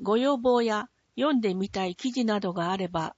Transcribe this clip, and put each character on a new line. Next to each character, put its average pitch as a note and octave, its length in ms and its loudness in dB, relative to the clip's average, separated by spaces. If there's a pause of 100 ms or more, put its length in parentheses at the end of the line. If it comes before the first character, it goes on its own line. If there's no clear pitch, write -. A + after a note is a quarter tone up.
ご G#3 160 0
要 C4+ 200 2
望 A#3+ 240 4
や G#3+ 280 -2 (260)
読 C#4+ 180 2
ん B3 80 4
で G3+ 120 0
み F#3+ 160 -2
た F#3+ 160 -2
い F3+ 100 -4
記 C4 160 -4
事 B3 140 0
な G#3 140 2
ど F#3+ 140 -2
が F3+ 180 -2
あ F#3+ 60 -2
れ F#3 100 -2
ば、 E3 300 -4